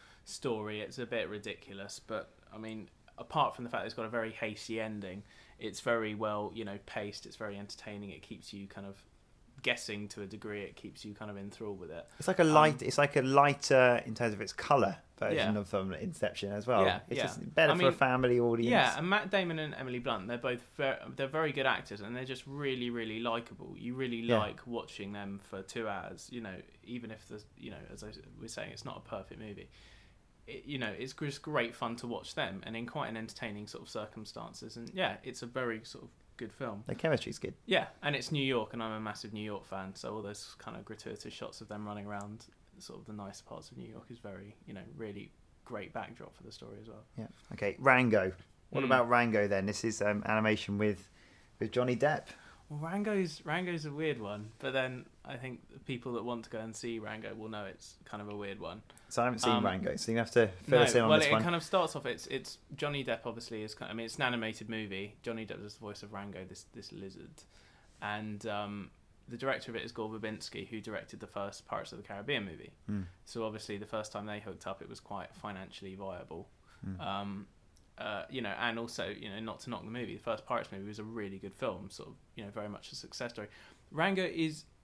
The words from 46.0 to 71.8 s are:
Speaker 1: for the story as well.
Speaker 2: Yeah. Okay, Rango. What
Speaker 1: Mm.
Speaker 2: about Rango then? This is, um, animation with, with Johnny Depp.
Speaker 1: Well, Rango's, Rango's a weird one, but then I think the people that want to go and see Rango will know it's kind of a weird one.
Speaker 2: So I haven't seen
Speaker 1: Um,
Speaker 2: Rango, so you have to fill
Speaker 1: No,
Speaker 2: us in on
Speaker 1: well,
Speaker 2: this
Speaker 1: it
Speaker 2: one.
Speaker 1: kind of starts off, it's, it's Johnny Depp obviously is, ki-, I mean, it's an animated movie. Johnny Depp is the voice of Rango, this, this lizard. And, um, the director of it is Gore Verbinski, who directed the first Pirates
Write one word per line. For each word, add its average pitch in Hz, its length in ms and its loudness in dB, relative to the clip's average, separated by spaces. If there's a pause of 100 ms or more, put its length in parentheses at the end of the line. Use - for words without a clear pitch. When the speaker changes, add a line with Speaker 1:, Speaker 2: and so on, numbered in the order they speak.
Speaker 1:
for - 60 -20
the 113 100 -16
story 110 300 -14
as 110 60 -16
well. 113 160 -16 (120)
Speaker 2:
Yeah. 110 120 -8 (260)
Okay, 101 240 0
Rango. 120 540 8 (400)
What 135 100 2
Speaker 1:
Mm. 135 60 2
Speaker 2:
about 123 200 8
Rango 117 400 6
then? 98 200 4
This 104 160 -2
is, 113 180 2
um, 104 240 4
animation 107 540 4
with, 104 280 2 (520)
with 113 120 0
Johnny 123 240 4
Depp. 143 340 4 (400)
Speaker 1:
Well, 147 100 -6
Rango's, 190 640 0
Rango's 170 400 0
a 147 60 -6
weird 147 280 0
one, 104 380 -4
but 135 140 -4
then 127 340 0 (200)
I 135 120 -8
think 131 340 -10
the - 80 -16
people 123 340 -4
that 110 100 -2
want 117 220 -4
to - 40 -18
go 113 100 -4
and 110 160 -6
see 117 220 -4
Rango 110 380 -6
will 110 140 -8
know 104 160 -6
it's - 400 -14
kind 107 160 -8
of 104 80 -8
a 104 60 -6
weird 101 240 -6
one. 92 220 -8 (280)
Speaker 2:
So - 120 2
I 120 40 6
haven't 123 140 2
seen 123 120 4
Speaker 1:
Um, 107 140 6
Speaker 2:
Rango, 95 320 2
so - 140 -2
you 113 60 4
have 117 140 2
to 113 160 8 (160)
fill 127 160 8
Speaker 1:
No, 120 60 12
Speaker 2:
us 123 100 6
in 120 80 10
on 113 60 8
Speaker 1:
well, - 100 10
Speaker 2:
this 151 80 8
Speaker 1:
it - 60 8
Speaker 2:
one. 110 100 6
Speaker 1:
kind 170 100 4
of 170 100 2
starts 175 340 4
off, 139 100 -6
it's, 117 200 -4
it's - 300 -4 (180)
Johnny 143 280 0
Depp 117 220 0
obviously 113 360 -4
is, 107 140 -6
ki-, - 100 -10
I - 80 -6
mean, 113 120 -4
it's 113 100 -8
an 147 80 -2
animated 110 460 0
movie. 104 520 -4
Johnny 113 240 -4
Depp 104 180 -8
is 104 120 -12
the - 60 -18
voice 104 200 -8
of 104 120 -14
Rango, 98 340 -8
this, - 160 -14 (100)
this 113 200 -14
lizard. - 500 -14 (580)
And, 107 460 -4
um, 104 420 -4 (380)
the 120 100 -10
director 131 340 -2
of 113 60 -4
it - 60 -4
is 120 80 -8
Gore 110 180 -4
Verbinski, 107 580 -6
who 110 140 -6
directed - 380 -8
the 107 80 -12
first 101 380 -6
Pirates 104 280 -6